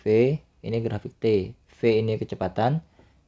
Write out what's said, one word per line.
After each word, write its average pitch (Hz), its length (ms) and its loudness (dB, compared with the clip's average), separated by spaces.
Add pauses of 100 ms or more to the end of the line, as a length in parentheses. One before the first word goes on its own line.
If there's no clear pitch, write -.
V, 117 320 4 (300)
ini 113 180 -4
grafik 110 320 -6
T. 104 400 0 (240)
V - 80 -
ini 110 320 2
kecepatan, 110 640 -2 (440)